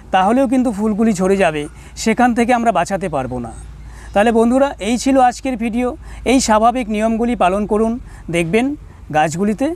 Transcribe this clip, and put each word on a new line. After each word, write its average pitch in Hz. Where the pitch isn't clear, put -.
তাহলেও 220
কিন্তু 254
ফুলগুলি 220
ঝরে 185
যাবে, 151
সেখান 240
থেকে 233
আমরা 233
বাঁচাতে 185
পারবো 127
না। 117
তাহলে 214
বন্ধুরা, 240
এই 214
ছিল 269
আজকের 254
ভিডিও। 240
এই 262
স্বাভাবিক 226
নিয়মগুলি 226
পালন 190
করুন, 220
দেখবেন 175
গাছগুলিতে 170